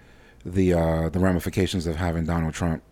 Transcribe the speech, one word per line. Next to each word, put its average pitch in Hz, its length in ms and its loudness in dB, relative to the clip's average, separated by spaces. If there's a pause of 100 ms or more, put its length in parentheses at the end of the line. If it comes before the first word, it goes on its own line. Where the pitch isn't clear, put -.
(440)
the, 90 300 2
uh, 82 360 2
the 82 100 -2
ramifications 90 640 0
of 82 120 -2
having 82 280 -2
Donald 82 300 -2
Trump 82 260 -2 (100)